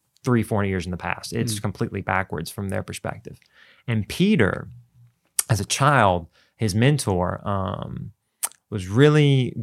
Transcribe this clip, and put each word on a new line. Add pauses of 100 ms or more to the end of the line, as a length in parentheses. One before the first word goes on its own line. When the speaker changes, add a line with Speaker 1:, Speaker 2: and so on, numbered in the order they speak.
(240)
Speaker 1:
three,
four
hundred
years
in
the
past.
It's
Speaker 2:
Mm.
Speaker 1:
completely
backwards
from
their
perspective. (480)
And
Peter, (800)
as
a
child, (280)
his
mentor,
um, (580)
was
really